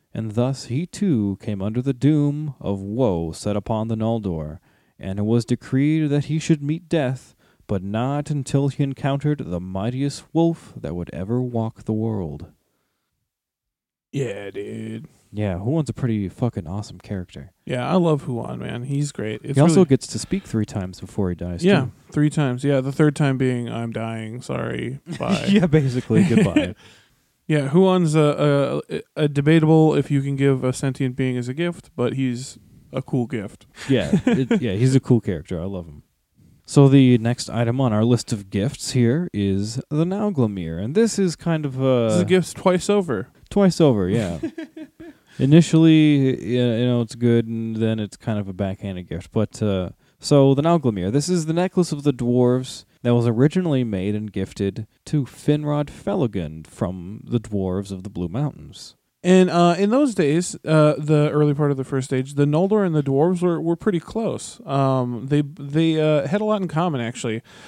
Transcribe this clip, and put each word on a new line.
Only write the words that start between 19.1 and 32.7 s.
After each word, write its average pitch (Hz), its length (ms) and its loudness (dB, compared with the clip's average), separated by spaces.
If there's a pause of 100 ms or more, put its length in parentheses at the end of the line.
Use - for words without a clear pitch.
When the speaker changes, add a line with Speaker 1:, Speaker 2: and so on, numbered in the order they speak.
Speaker 2:
great. 110 300 -8
It's 139 120 -4
Speaker 1:
He 131 60 6
also 165 160 6
Speaker 2:
really 185 120 8
Speaker 1:
gets 131 180 2
to 107 120 -6
speak - 240 -6
three 107 220 -2
times 92 340 -8
before 95 300 -4
he 90 60 -4
dies, 87 280 -8
Speaker 2:
Yeah, 180 220 4
Speaker 1:
too. 101 60 -8 (200)
Speaker 2:
three 151 180 2
times. 135 360 -2
Yeah, 139 160 2
the 135 100 -4
third 151 240 2
time 135 220 0
being, 123 320 -2
"I'm 117 240 -6
dying, 113 480 -8
sorry, 120 580 -8 (100)
Speaker 1:
<laughs> 147 100 -10
Speaker 2:
bye." - 280 -4
Speaker 1:
Yeah, 196 200 4
basically, 135 560 2
goodbye. 135 560 2
Speaker 2:
<laughs> - 60 -20 (600)
Yeah, 147 200 0
Huon's 180 480 4
a, 143 720 2
a, 156 120 -6 (220)
a 147 40 2
debatable 156 680 4
if 143 140 0
you 139 120 0
can 139 160 -4
give 135 260 2
a 127 80 0
sentient 131 460 -4
being 127 180 -2
as 123 140 -6
a 131 40 -6
gift, 170 440 -6
but 123 160 0
he's 131 440 -4 (360)